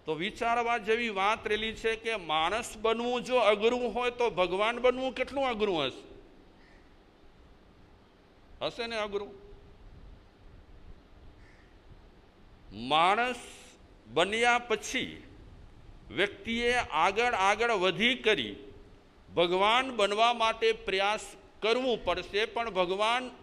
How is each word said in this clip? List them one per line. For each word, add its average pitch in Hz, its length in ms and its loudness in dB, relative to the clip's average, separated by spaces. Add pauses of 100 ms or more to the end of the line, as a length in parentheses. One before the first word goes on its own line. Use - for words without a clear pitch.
તો 156 140 -6
વિચારવા 233 640 -2
જેવી 226 360 0
વાત 208 320 0
રેલી 214 280 -2
છે 226 220 -2
કે 226 260 -6
માણસ 165 540 0
બનવું 233 480 0
જો 247 180 2
અઘરું 220 500 4
હોય, 247 200 -2
તો 240 180 0
ભગવાન 185 500 0
બનવું 254 340 2
કેટલું 254 320 -2
અઘરું 208 340 0
હશે? 131 220 -4 (2500)
હશે 160 280 -6
ને 233 120 -6
અઘરું? 202 340 -6 (3500)
માણસ 214 540 4 (680)
બન્યા 226 580 2
પછી 214 460 -4 (1000)
વ્યક્તિએ 233 640 -2 (240)
આગળ, 208 420 2
આગળ 214 380 2
વધી 185 420 2
કરી 127 340 0 (720)
ભગવાન 196 580 2 (100)
બનવા 214 380 4
માટે 226 340 0 (140)
પ્રયાસ 196 420 -2 (360)
કરવું 233 400 0
પડશે, 180 480 -2
પણ 226 240 -4
ભગવાન 214 600 0 (100)